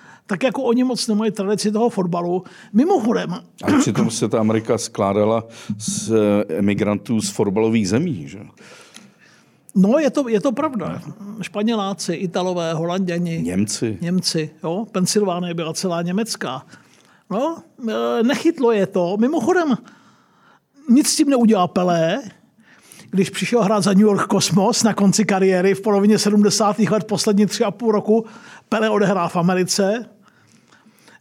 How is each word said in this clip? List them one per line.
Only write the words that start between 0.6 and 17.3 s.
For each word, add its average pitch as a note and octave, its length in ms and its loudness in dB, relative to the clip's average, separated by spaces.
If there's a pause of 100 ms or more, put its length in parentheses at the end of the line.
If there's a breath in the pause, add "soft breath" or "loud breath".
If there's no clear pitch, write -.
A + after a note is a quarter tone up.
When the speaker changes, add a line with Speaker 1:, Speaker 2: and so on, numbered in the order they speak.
Speaker 1:
oni B3 220 2
moc B3+ 240 -2
nemají G#3+ 240 0
tradici G3+ 400 -2
toho A3 160 2
fotbalu. F3 560 -2 (280 loud breath)
Mimochodem, A3+ 640 2 (280)
Speaker 2:
Ale D4 180 2
přitom A2+ 300 0
se - 180 -2
ta A#2 120 0
Amerika A2 380 0
skládala G#2+ 640 0 (340 loud breath)
z, G#2 340 -6
eh, G#2 460 2
emigrantů G2+ 600 0
z G2+ 100 -4
fotbalových A2 580 0
zemí, A2 400 -2
že? F#2+ 120 -16 (1300 loud breath)
Speaker 1:
No, G#3 240 4
je D4 120 2
to, C#4 180 -4
je A3 120 0
to C4+ 120 0
pravda. A3 500 -6 (400)
Španěláci, G#3 720 -4
Italové, F3 600 -4
Holanďani, E3+ 680 -4
Speaker 2:
Němci. G2+ 580 -4
Speaker 1:
Němci, E3+ 500 -4 (140)
jo. F3+ 280 -6
Pensylvánie F3+ 640 -2
byla E3 180 -6
celá E3+ 300 -4
německá. F3 640 -6 (640 soft breath)